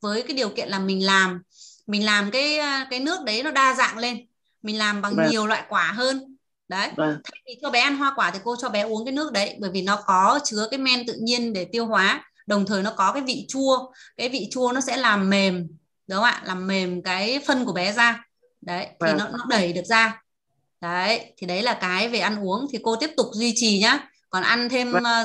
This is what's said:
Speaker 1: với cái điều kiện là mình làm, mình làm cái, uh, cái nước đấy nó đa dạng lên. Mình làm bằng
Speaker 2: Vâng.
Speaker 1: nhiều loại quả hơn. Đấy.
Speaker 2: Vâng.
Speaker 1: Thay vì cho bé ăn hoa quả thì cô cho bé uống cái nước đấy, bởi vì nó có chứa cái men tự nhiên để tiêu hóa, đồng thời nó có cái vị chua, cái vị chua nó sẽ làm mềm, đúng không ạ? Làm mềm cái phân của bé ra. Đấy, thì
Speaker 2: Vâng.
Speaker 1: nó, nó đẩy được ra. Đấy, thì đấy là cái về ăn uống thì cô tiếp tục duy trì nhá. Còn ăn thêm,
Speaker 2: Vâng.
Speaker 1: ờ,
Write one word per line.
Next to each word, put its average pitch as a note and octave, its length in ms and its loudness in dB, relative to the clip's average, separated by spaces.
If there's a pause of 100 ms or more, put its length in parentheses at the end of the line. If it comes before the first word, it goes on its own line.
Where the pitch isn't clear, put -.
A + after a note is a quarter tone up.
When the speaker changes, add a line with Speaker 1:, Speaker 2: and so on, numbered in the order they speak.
Speaker 1:
với G#3+ 220 -2
cái C4+ 140 -6
điều A#3+ 120 0
kiện - 200 -8
là G3 100 -2
mình F#3+ 280 0
làm, F#3+ 360 4 (440)
mình G#3 180 0
làm G#3 260 2
cái, D4 280 0
uh, C4+ 320 -2
cái B3+ 100 -6
nước D#4+ 240 -4
đấy A3 180 -2
nó D4+ 80 -4
đa C4+ 240 4
dạng A3+ 240 0
lên. A#3+ 280 -4 (360)
Mình G#3+ 160 -4
làm G#3 240 0
bằng G3+ 140 0
Speaker 2:
Vâng. - 140 4
Speaker 1:
nhiều G#3+ 160 2
loại G#3+ 220 0
quả G3 280 0
hơn. C4 400 -2 (320)
Đấy. F#3+ 280 -2
Speaker 2:
Vâng. D3+ 280 0
Speaker 1:
Thay - 220 -18
vì B3 160 -18
cho C#4 80 -4
bé A#3+ 100 4
ăn C#4 160 2
hoa C#4 200 2
quả F#3 140 2
thì F#3+ 140 -6
cô A#3+ 120 -4
cho B3+ 120 -6
bé G#3 140 0
uống A3 220 -2
cái C4 80 -6
nước D4 200 -2
đấy, G3+ 280 -2
bởi G3 100 -4
vì F#3 120 -2
nó G3+ 240 0
có G3+ 380 4
chứa G#3+ 260 -2
cái C4+ 80 -4
men B3 280 0
tự A3+ 160 -6
nhiên A#3 300 0
để F3+ 200 -4
tiêu A#3 140 0
hóa, G#3+ 380 2 (220)
đồng G3+ 200 2
thời G3 160 0
nó G#3+ 140 -2
có G#3 160 2
cái C#4 100 -4
vị B3+ 260 -6
chua, C4 440 0 (240)
cái A#3+ 120 -4
vị B3+ 220 -6
chua B3 240 0
nó C4+ 60 0
sẽ C4 160 -2
làm G#3 340 2
mềm, F#3 360 2 (400)
đúng F#3+ 100 -6
không G#3+ 80 2
ạ? - 200 2
Làm F#3 220 -6
mềm F#3 360 -2
cái G3+ 440 -2
phân C4 180 2
của G3 80 -2
bé F3+ 200 0
ra. A#3 320 2 (360)
Đấy, - 260 -6
thì - 140 -18
Speaker 2:
Vâng. D#3+ 180 2
Speaker 1:
nó, - 100 -2
nó - 200 -8
đẩy F#3+ 240 2
được F3 120 -4
ra. A3+ 380 2 (580)
Đấy, F3+ 560 -2
thì F#3 100 -10
đấy F3+ 160 -2
là A#3+ 120 0
cái F#3 340 -2
về A#3 100 -2
ăn G#3 280 -2
uống A3 260 -2
thì A#3 100 -4
cô A3+ 140 0
tiếp D#4 200 -2
tục B3 160 2
duy A3+ 240 0
trì G#3+ 220 2
nhá. B3 300 2 (220)
Còn F#3 120 -2
ăn A#3+ 260 2
thêm, B3 240 -2
Speaker 2:
Vâng. A#3+ 120 2
Speaker 1:
ờ, A#3 200 2